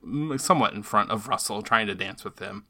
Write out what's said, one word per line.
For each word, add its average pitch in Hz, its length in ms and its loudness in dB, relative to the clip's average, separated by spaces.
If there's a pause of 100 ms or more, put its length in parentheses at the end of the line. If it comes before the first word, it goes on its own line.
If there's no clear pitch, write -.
m-, 143 360 -2
somewhat 135 360 4
in 104 80 -6
front - 280 2
of 104 180 -2
Russell, 104 340 -2
trying 110 240 2
to 101 80 -2
dance 95 300 -6
with 98 140 -10
him 101 320 -10